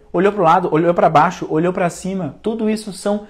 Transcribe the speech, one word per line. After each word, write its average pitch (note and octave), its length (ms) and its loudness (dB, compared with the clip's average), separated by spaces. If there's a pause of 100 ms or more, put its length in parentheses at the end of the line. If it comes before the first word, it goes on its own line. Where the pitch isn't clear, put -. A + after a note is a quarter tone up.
(120)
Olhou F#3+ 200 2
pro G#3 100 -2
lado? E3+ 300 4
Olhou E3+ 200 2
pra F#3+ 160 2
baixo? D#3+ 400 2
Olhou E3+ 240 0
pra F3+ 160 -2
cima? F#3 540 -8
Tudo A3+ 260 -2
isso G#3+ 240 -4
são G#3 380 -4